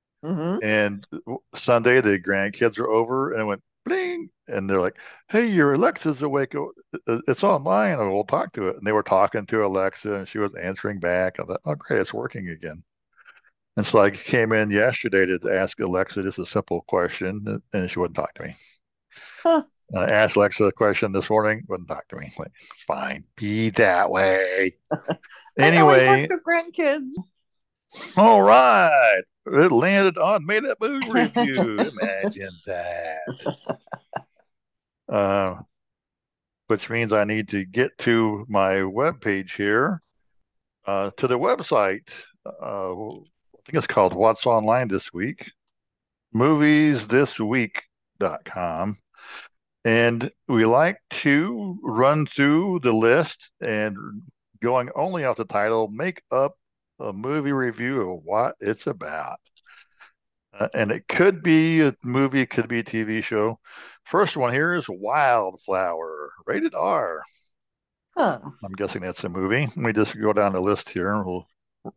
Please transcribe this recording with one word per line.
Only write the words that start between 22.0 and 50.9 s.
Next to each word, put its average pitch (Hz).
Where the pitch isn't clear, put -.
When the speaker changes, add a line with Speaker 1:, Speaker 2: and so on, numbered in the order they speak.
Speaker 2:
to -
me. -
Like, -
"Fine, -
be 107
that 95
way." 95
Speaker 1:
<laughs> -
I 151
know, 165
I 131
Speaker 2:
Anyway. 131
Speaker 1:
talk 359
to 339
grandkids. 277
Speaker 2:
All 208
right. 180
It 165
landed 180
on 175
Made 214
Up 269
Movie 269
Review. 240
Speaker 1:
<laughs> -
Speaker 2:
Imagine 98
that. 85
Uh, 98
which 110
means 113
I 107
need 107
to 98
get 113
to 113
my 95
webpage 101
here, 120
uh, 98
to 131
the 123
website. 110
Uh, 98
I -
think 151
it's -
called 92
What's 110
Online 113
This 95
Week, 101
movies 147
this 131
week 113
dot 85
com. 87
And 117
we 113
like 147